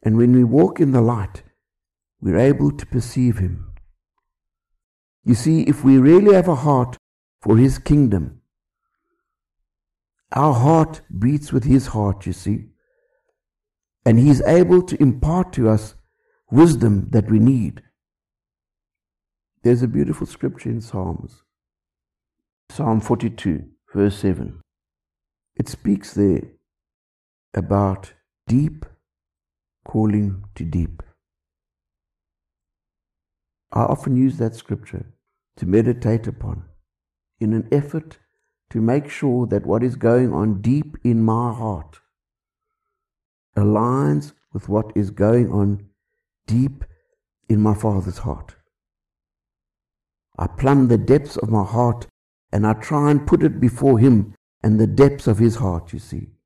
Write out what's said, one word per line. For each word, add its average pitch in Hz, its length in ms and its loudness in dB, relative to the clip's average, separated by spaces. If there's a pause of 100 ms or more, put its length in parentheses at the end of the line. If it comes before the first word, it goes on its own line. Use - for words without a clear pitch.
And 110 140 2
when 120 160 4
we 127 100 6
walk 143 360 2
in 147 120 2
the 127 100 2
light, 113 420 -4 (760)
we're 87 180 -2
able 139 340 2
to - 140 -12
perceive 123 520 -4
him. 87 360 -6 (1500)
You 123 120 4
see, 160 280 0
if - 200 -2
we 135 140 6
really 175 360 6
have 180 140 4
a 170 80 0
heart 127 420 0 (440)
for 110 160 2
his 131 200 4
kingdom, 107 640 0 (1900)
our 143 220 2
heart 151 480 2 (160)
beats 139 340 -2
with 131 140 -2
his 135 220 2
heart, 101 380 -4
you 90 80 -6
see. 104 360 -8 (1400)
And 113 120 4
he's 135 240 6
able 175 400 4
to 175 200 -2
impart 151 520 0
to 113 160 0
us 110 260 -2 (540)
wisdom 117 640 4
that 107 180 0
we 107 100 4
need. 113 440 0 (1800)
There's 120 220 2
a 127 40 -2
beautiful 143 380 -4
scripture - 440 -10
in 117 120 -8
Psalms. 92 640 -12 (1300)
Psalm 113 320 -4
forty-two, 110 680 -6 (240)
verse 101 240 0
seven. 73 440 -6 (920)
It 107 120 -6
speaks - 460 -6
there 95 400 -2 (1000)
about 98 600 -4 (340)
deep 139 380 -2 (1000)
calling 104 640 -2 (100)
to - 80 -12
deep. 82 400 -6 (2750)
I - 80 -2
often 139 340 -2
use 127 220 0
that 113 180 -4
scripture - 580 -12 (440)
to - 80 -8
meditate 113 640 0
upon - 420 -12 (680)
in 110 140 -2
an 113 180 -4
effort 147 480 -6 (500)
to 117 100 -6
make 131 300 -2
sure 127 380 -4
that 101 180 -4
what 107 180 -2
is 123 140 -4
going 120 360 0
on 98 280 -2
deep 139 420 -4
in 117 200 0
my 113 300 -2
heart 101 460 -10 (1600)
aligns 127 760 0 (220)
with - 160 -10
what 110 260 -4
is 101 160 -2
going 113 400 0
on 101 380 -2 (580)
deep 131 380 -4 (640)
in 107 100 0
my 107 140 2
Father's 98 460 -4
heart. - 360 -12 (1800)
I 82 100 -6
plumb 135 400 2
the 120 100 4
depths 143 380 0
of - 140 -8
my 107 160 0
heart 117 420 -2 (460)
and 104 120 0
I 107 80 2
try 147 380 -2
and 147 160 0
put - 160 2
it 156 160 -2
before 123 400 2
him 113 360 2 (280)
and 107 160 2
the 110 80 2
depths 139 400 2
of 104 120 0
his 113 160 2
heart, 92 360 -6
you - 80 -14
see. - 340 -16 (120)